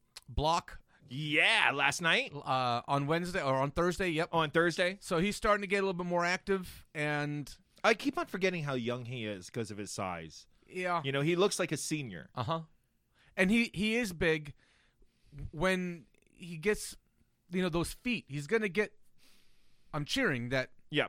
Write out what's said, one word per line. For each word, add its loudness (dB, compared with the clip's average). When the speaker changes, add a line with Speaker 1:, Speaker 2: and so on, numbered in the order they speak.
Speaker 1:
block 0
Speaker 2:
Yeah, 4
last 2
night. 2
Speaker 1:
uh, 0
on 2
Wednesday 0
or 2
on 2
Thursday. 0
Yep. 0
Speaker 2:
On 2
Thursday. 2
Speaker 1:
So -2
he's 2
starting 2
to -8
get 2
a 2
little 0
bit -4
more 2
active, -2
and -2
Speaker 2:
I 8
keep -2
on -2
forgetting 0
how -2
young -2
he -6
is -8
'cause -4
of -10
his -8
size. -8
Speaker 1:
Yeah. -4
Speaker 2:
You -2
know, 0
he 4
looks 2
like 0
a -2
senior. -6
Speaker 1:
Uh-huh. -4
And 2
he, 2
he 0
is 0
big 0
when -2
he -12
gets, -2
you 0
know, 0
those 0
feet. -6
He's -6
gonna 0
get, 0
I'm -2
cheering 0
that, 0
Speaker 2:
Yeah, 2